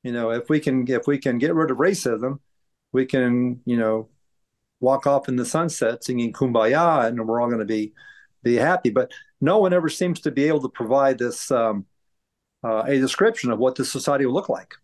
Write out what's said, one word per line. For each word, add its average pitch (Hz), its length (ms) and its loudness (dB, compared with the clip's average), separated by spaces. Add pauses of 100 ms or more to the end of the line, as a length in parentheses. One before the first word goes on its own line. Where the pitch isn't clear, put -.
You 123 100 -8
know, 117 180 -4
if 113 200 -4
we 151 100 2
can, 131 280 0
if 120 180 -2
we 143 120 0
can 123 200 -2
get 156 160 0
rid 160 160 0
of 120 80 -2
racism, 135 600 -2 (520)
we 131 140 0
can, 123 580 0
you 123 140 -2
know, 110 300 -2 (720)
walk 135 260 2
off 139 220 2
in 127 80 -2
the 120 100 -2
sunset 147 580 -2
singing 120 280 -2
Kumbaya, 127 760 2
and 117 200 -2
we're 117 140 0
all 120 80 0
gonna 113 160 -2
be, 107 300 -4 (480)
be 120 140 2
happy. 165 340 2
But 127 200 0 (300)
no 175 180 4
one 185 140 4
ever 165 160 2
seems 175 320 -2
to 151 100 -4
be 135 140 0
able 151 160 2
to 131 80 -6
provide 131 500 2
this, 120 320 -4
um, 110 360 0 (760)
uh, 113 240 -2
a 139 120 2
description 135 520 0
of 107 80 0
what 127 180 2
this 123 140 -4
society 139 360 0
will 123 80 0
look 196 160 -4
like. - 340 -6